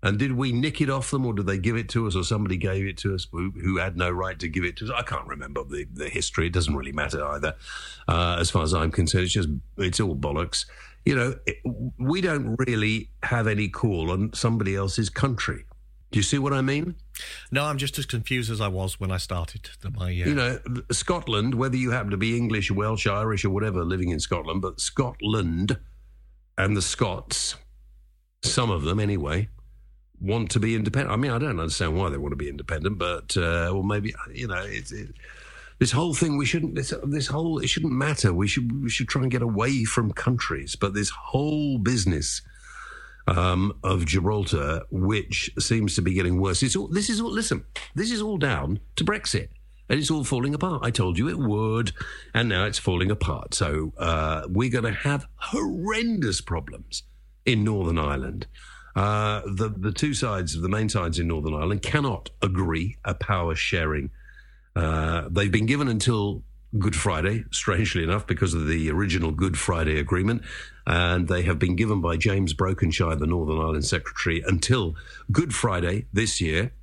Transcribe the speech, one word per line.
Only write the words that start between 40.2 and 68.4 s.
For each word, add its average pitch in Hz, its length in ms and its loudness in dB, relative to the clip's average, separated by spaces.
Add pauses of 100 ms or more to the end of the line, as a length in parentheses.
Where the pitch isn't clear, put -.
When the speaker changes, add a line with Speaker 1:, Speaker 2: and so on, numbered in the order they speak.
Speaker 1:
But 98 180 0
this 104 160 0
whole 147 680 0
business, 95 640 2 (840)
um, 90 460 4 (100)
of 92 240 2
Gibraltar, 85 840 2
which 98 680 0
seems 110 380 2
to 104 60 2
be 92 120 2
getting 90 260 4
worse, 95 220 2
it's 135 140 2
all, 202 120 -2
this 202 220 2
is 220 100 2
all, 233 100 -2
listen, 226 340 -2 (300)
this 214 160 0
is 214 120 0
all 214 160 -2
down 101 420 0 (160)
to 165 80 0
Brexit. 190 440 0 (400)
And 139 120 2
it's 143 100 0
all 151 140 0
falling 139 300 0
apart. 151 300 -2
I 123 60 2
told 92 280 2
you 135 100 2
it 175 100 -2
would, 110 540 2 (400)
and 117 160 2
now 95 160 2
it's 104 140 -2
falling 92 320 2
apart. - 420 -2
So, 78 460 0
uh, 78 500 0
we're 107 220 2
gonna 117 220 0
have 143 340 -2 (100)
horrendous 208 1040 0
problems - 600 -6 (420)
in 110 200 4
Northern 92 340 2
Ireland. 69 480 -2 (480)
Uh, 104 520 2
the, 101 220 0
the 104 240 -2
two 147 220 0
sides, 92 440 -2
the 90 100 -2
main 107 200 2
sides 87 300 0
in 85 100 0
Northern 78 260 0
Ireland, 90 280 0
cannot 139 480 0 (100)
agree 90 640 0
a 90 100 0
power 85 400 0
sharing. 78 560 0 (640)
Uh, 80 560 0
they've 92 220 2
been 110 140 2
given 139 220 2
until 107 540 2 (360)
Good 101 180 2
Friday, 98 540 2
strangely 95 520 2
enough, 92 240 0
because 82 280 2